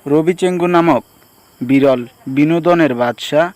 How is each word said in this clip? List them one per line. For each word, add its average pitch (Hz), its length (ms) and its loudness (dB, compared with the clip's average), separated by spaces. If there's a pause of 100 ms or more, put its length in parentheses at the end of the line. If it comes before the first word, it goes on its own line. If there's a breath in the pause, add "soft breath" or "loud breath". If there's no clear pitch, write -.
রবি 156 260 0
চেঙ্গু 180 340 -2
নামক 170 360 2 (580)
বিরল 131 400 2 (260)
বিনোদনের 156 680 0
বাদশা 135 640 -2